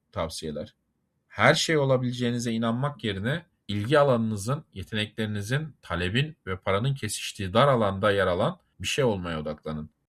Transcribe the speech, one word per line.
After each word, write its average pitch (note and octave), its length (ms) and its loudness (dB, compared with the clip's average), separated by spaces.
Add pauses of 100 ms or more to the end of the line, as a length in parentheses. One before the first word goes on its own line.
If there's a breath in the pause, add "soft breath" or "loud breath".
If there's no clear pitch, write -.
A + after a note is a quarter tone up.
(120)
tavsiyeler. D#2+ 640 -6 (520)
Her A#2 260 6
şey D#3+ 240 2
olabileceğinize B2 760 0
inanmak A#2+ 520 -2
yerine A2+ 420 -2 (220)
ilgi G#2+ 320 2
alanınızın, A#2 720 2
yeteneklerinizin, G#2+ 1080 -4
talebin F#2+ 640 -2
ve F#2 120 -4
paranın A2+ 380 0
kesiştiği G2 580 -6
dar B2+ 140 6
alanda G#2 440 2
yer G2 160 2
alan G#2 320 0 (200)
bir F#2+ 80 -8
şey - 160 0
olmaya F2 380 -2
odaklanın. D#2 480 -8 (300)